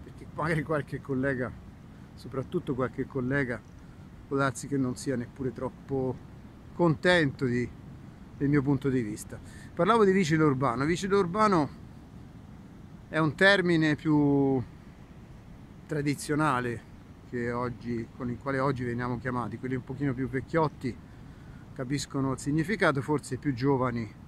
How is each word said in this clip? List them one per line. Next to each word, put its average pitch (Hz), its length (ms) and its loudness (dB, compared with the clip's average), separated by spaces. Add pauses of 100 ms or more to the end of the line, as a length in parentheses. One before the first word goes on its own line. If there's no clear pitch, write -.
perché - 300 -16
magari 156 300 -2
qualche 143 360 -4
collega, 131 500 -2 (640)
soprattutto - 600 -4
qualche 123 300 -2
collega, 127 560 -2 (640)
può 143 80 -4
darsi 135 320 0
che 139 100 0
non 127 200 0
sia 135 180 -2
neppure 120 380 -4
troppo 131 640 -4 (560)
contento 165 720 4
di, 120 220 0 (720)
del 143 120 0
mio 143 120 6
punto 139 280 2
di 131 120 2
vista. 107 380 -8 (340)
Parlavo 214 300 6
di 196 80 8
vigile 165 320 4
urbano. 131 400 2
Vigile 180 320 0
urbano 190 540 4 (1400)
è 160 120 -2
un 156 160 4
termine 175 600 6
più 143 680 4 (1200)
tradizionale 143 1040 0 (420)
che 120 220 -2
oggi, 120 520 -4 (120)
con 127 120 -6
il 120 80 -4
quale 135 220 -2
oggi 131 240 0
veniamo 123 340 -2
chiamati, 120 400 -4
quelli 127 180 -4
un 120 100 -6
pochino 135 280 -2
più 127 140 -2
vecchiotti 131 680 -2 (800)
capiscono 135 600 -2
il 123 60 -6
significato, 156 640 0
forse 139 340 -2
i - 20 -6
più 139 160 -2
giovani 120 760 0